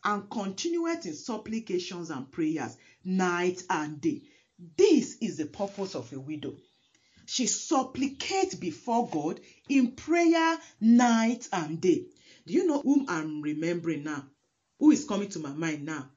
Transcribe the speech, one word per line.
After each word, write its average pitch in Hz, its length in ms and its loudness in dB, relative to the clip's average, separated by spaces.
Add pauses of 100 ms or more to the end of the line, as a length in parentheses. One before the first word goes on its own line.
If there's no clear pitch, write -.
"And 202 260 -2
continueth 196 760 -4
in 165 80 -8
supplications 196 960 -6
and 135 220 -8
prayers 156 460 -4 (260)
night 185 680 0
and 151 320 -2
day." 160 200 -2 (560)
This 349 440 6
is 170 160 -4
the 151 80 -4
purpose - 500 -8
of 123 180 -10
a 135 60 -10
widow. 143 360 -10 (720)
She 247 200 -2
supplicates - 1080 -2
before 233 540 -4
God 160 300 -4 (280)
in 262 280 2
prayer 330 640 2 (200)
night 233 720 6
and 160 300 -4
day. 175 240 4 (400)
Do 165 80 -8
you 370 140 2
know 285 120 2
whom 277 280 4
I'm 156 340 -4
remembering 156 600 -4
now? 147 240 -8 (520)
Who 302 120 8
is - 140 4
coming 202 240 -2
to 170 100 -8
my 143 140 -8
mind 151 320 -4
now? 151 320 -8